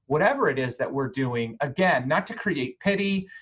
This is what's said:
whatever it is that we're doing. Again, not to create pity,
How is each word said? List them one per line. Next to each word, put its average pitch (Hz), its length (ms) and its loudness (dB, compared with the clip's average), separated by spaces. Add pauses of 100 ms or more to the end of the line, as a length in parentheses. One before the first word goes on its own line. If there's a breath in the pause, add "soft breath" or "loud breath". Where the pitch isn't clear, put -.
whatever 202 420 4
it 131 100 0
is 123 200 -2
that - 140 -2
we're 135 160 0
doing. 120 520 -2
Again, 143 480 2
not 175 180 0
to - 80 -12
create 139 460 -4
pity, 196 480 0 (140)